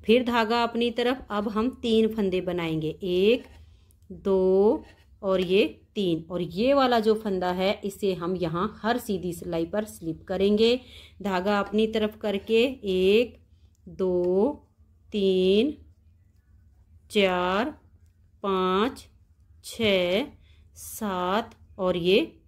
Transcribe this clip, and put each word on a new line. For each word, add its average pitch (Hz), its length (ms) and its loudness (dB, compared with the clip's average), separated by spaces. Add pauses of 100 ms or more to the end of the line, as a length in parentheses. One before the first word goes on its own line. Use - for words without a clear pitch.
फिर 240 180 6
धागा 233 380 0
अपनी 233 300 -2
तरफ। 247 380 -2
अब 208 180 -4
हम 220 200 -2 (140)
तीन 220 260 4
फंदे 196 340 -2
बनाएंगे, 165 460 -4 (140)
एक, 196 420 2 (640)
दो 190 760 2 (380)
और 190 200 0
ये 190 220 4 (300)
तीन। 170 360 -2
और 180 120 -4
ये 196 320 0
वाला 254 260 2
जो 214 160 2
फंदा 185 360 -2
है 190 320 -2
इसे 196 300 -4
हम 175 220 -4
यहाँ 175 460 -4
हर 240 160 -2
सीधी 180 340 -6
सिलाई 170 340 -6
पर 208 200 -4
स्लिप 160 380 -10
करेंगे। 208 540 2 (440)
धागा 196 380 0
अपनी 214 280 0
तरफ 214 300 -2
करके 214 440 0 (240)
एक, 196 500 2 (500)
दो, 180 800 0 (460)
तीन, 196 640 2 (1300)
चार, 190 640 0 (680)
पाँच, 190 640 0 (580)
छः, 196 600 0 (520)
सात 196 760 -4 (240)
और 185 200 0
ये 190 340 2 (160)